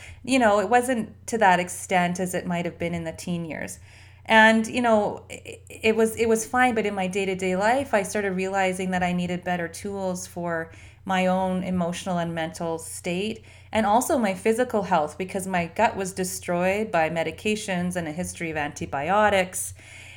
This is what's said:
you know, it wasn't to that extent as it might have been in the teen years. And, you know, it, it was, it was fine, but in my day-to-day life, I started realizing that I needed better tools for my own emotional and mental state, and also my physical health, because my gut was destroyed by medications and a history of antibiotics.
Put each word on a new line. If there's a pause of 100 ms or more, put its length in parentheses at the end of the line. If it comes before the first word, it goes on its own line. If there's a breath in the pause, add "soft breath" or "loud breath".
(260 loud breath)
you
know,
it
wasn't (120)
to
that
extent
as
it
might
have
been
in
the
teen
years. (460 loud breath)
And,
you
know,
it,
it
was,
it
was
fine,
but
in
my
day-to-day
life,
I
started
realizing
that
I
needed
better
tools
for (320 loud breath)
my
own
emotional
and
mental
state, (260 loud breath)
and
also
my
physical
health,
because
my
gut
was
destroyed
by
medications
and
a
history
of
antibiotics. (440 loud breath)